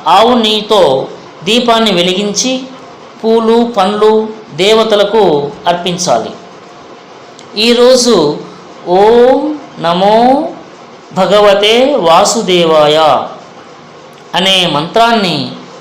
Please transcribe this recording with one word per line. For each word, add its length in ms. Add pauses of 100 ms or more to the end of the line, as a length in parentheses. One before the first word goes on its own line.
ఆవు 280
నెయ్యితో 760 (360)
దీపాన్ని 480
వెలిగించి 680 (640)
పూలు, 520
పండ్లు 520 (260)
దేవతలకు 960 (160)
అర్పించాలి. 640 (1300)
ఈరోజు 800 (520)
"ఓం 720 (220)
నమో 680 (640)
భగవతే 840
వాసుదేవాయ" 1300 (1080)
అనే 320
మంత్రాన్ని 840 (280)